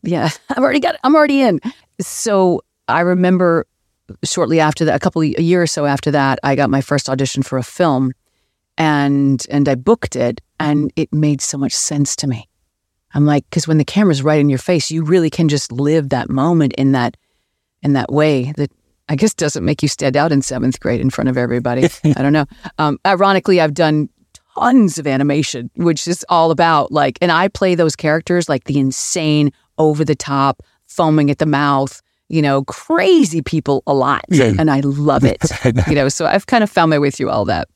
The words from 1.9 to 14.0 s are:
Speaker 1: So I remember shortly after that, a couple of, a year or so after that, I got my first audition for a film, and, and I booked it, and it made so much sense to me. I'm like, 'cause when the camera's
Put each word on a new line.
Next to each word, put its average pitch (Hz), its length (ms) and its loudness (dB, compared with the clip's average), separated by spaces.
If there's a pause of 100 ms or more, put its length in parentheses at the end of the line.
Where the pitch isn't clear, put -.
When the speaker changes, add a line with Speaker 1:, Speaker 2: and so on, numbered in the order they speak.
Speaker 1:
So 190 600 0 (260)
I 131 140 0
remember 180 640 2 (580)
shortly 160 380 0
after 151 240 0
that, 151 100 0
a 147 40 0
couple 175 220 -2
of, 156 60 0 (100)
a - 40 -2
year 175 200 2
or 165 60 0
so 147 180 -4
after 143 260 -2
that, 135 320 0
I 139 120 0
got 135 140 0
my 135 100 0
first 139 300 -4
audition 135 340 -2
for - 140 -6
a 127 60 -4
film, 135 500 0 (640)
and, 139 720 2
and 143 180 2
I 135 80 2
booked 196 400 -2
it, 120 240 -2 (220)
and 147 340 -2
it 160 160 -4
made 151 300 0
so - 160 -8
much 139 160 -4
sense - 440 -2
to 147 100 -4
me. 117 200 -6 (720)
I'm 147 80 4
like, 147 240 0
'cause - 180 -4
when 156 120 2
the 147 40 2
camera's 175 380 0